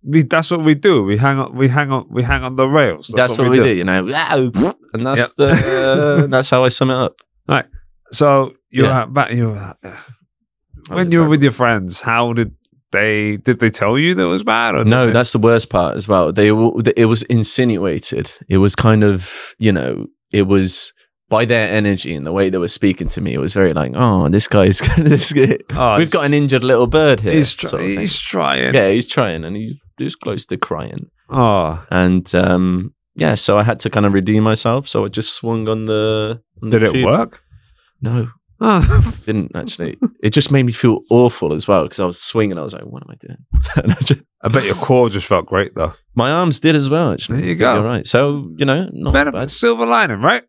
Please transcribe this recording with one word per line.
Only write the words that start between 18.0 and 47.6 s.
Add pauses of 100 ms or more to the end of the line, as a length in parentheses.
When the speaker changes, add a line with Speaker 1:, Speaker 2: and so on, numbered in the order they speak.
Speaker 2:
It
was
kind
of,
you
know, (260)
it
was (360)
by
their
energy
and
the
way
they
were
speaking
to
me.
It
was
very
like,
"Oh,
this
guy's,
<laughs>
this
guy, (160)
Speaker 1:
Oh,
Speaker 2:
we've
Speaker 1:
he's
Speaker 2:
got
an
injured
little
bird
here,"
Speaker 1:
he's
try-,
Speaker 2:
sort
of
thing.
Speaker 1:
he's
trying.
Speaker 2:
Yeah,
he's
trying,
and
he's (240)
this
close
to
crying. (220)
Speaker 1:
Oh.
Speaker 2:
And,
um, (220)
yeah,
so
I
had
to
kind
of
redeem
myself.
So
I
just
swung
on
the, (200)
on
Speaker 1:
Did
Speaker 2:
the
Speaker 1:
it
Speaker 2:
tube.
Speaker 1:
work? (600)
Speaker 2:
No. (320)
Speaker 1:
Oh.
<laughs>
Speaker 2:
Didn't
actually. (240)
It
just
made
me
feel (100)
awful
as
well
'cause
I
was
swinging.
I
was
like,
"What
am
I
doing?" (380)
<laughs>
And
I
just (220)
Speaker 1:
I
bet
your
core
just
felt
great
though. (200)
Speaker 2:
My
arms
did
as
well,
actually.
Speaker 1:
There
you
Speaker 2:
You're